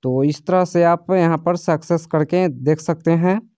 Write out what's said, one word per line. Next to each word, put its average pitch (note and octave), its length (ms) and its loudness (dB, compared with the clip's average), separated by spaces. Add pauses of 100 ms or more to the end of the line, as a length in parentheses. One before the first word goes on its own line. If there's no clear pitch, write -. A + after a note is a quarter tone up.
तो C3 200 0
इस D3 220 -2
तरह F3+ 200 2
से F3 180 0
आप E3+ 260 0
यहाँ E3 280 2
पर E3+ 200 -2
सक्सेस E3 480 -2
करके E3+ 420 0
देख C#3+ 320 -2
सकते E3 320 -4
हैं। F3+ 280 2 (160)